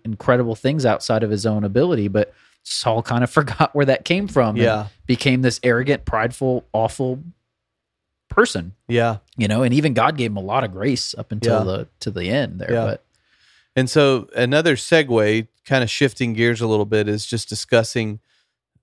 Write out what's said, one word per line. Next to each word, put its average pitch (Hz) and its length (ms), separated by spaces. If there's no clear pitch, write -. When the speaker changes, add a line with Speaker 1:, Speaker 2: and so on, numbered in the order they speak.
Speaker 1:
incredible 117 500
things 139 300
outside 110 380
of 107 60
his 104 160
own 107 180
ability, 113 440
but 104 260
Saul 113 380
kind 120 220
of 120 60
<laughs> - 100
forgot 139 360
where 143 100
that 135 200
came 196 220
from 117 280
and 120 80
Speaker 2:
Yeah. 107 240
Speaker 1:
became 127 360
this 127 220
arrogant, 127 420
prideful, 123 680
awful 127 520
person. 101 440
Speaker 2:
Yeah. 117 300
Speaker 1:
You 110 120
know, 110 160
and 123 100
even 147 200
God 135 240
gave 117 140
him 101 60
a 98 40
lot 101 220
of 101 80
grace 120 460
up 110 140
until 110 280
Speaker 2:
Yeah. 110 40
Speaker 1:
the, 98 240
to 104 100
the 90 180
end 113 300
there. - 120
Speaker 2:
Yeah. 117 140
Speaker 1:
But - 180
Speaker 2:
And 127 140
so 139 460
another 139 400
segue, 113 720
kind 131 180
of 113 60
shifting 123 440
gears 117 280
a 113 60
little 107 180
bit, 104 220
is 104 180
just - 240
discussing, 110 680